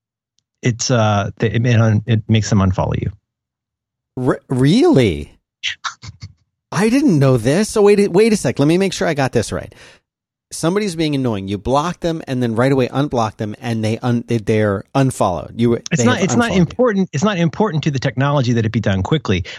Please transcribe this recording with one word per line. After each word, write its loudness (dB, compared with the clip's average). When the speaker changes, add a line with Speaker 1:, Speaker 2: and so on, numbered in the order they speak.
Speaker 1:
it's, -2
uh, 2
it, 0
it 4
un-, 2
it 0
makes 2
them 2
unfollow 0
you. -4
Speaker 2:
Re-, -2
really? 2
I 2
didn't 4
know 4
this. 0
So 0
wait, 4
wait 4
a 2
sec. -4
Let 4
me 2
make 0
sure -4
I -2
got -2
this -2
right. -10
Somebody's -4
being -2
annoying. -2
You -4
block -2
them -4
and -4
then -2
right 2
away 0
unblock -2
them, -6
and -4
they -2
un-, -2
they, -2
they're 0
unfollowed. -2
You, 4
Speaker 1:
It's -4
Speaker 2:
they 0
Speaker 1:
not, 2
Speaker 2:
have -2
Speaker 1:
it's -2
not 2
Speaker 2:
unfollowed -2
you. 4
Speaker 1:
important. 0
It's -2
not 0
important -2
to 0
the -4
technology 0
that 0
it -2
be 0
done -2
quickly, -2